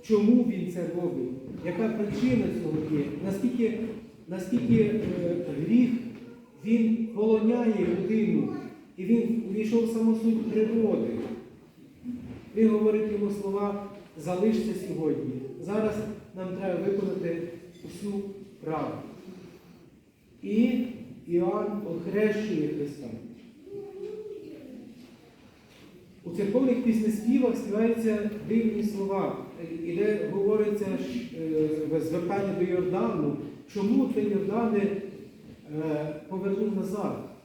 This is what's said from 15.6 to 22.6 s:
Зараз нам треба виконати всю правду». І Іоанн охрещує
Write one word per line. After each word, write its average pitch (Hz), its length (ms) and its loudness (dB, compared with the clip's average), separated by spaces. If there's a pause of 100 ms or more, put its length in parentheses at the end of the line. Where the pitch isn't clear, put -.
Зараз 202 340 -2 (420)
нам 185 120 -8 (120)
треба 180 200 -2
виконати 185 640 -2 (420)
всю 202 280 -8 (520)
правду». 151 340 -4 (1400)
І 220 280 4 (560)
Іоанн 202 600 0
охрещує 180 840 0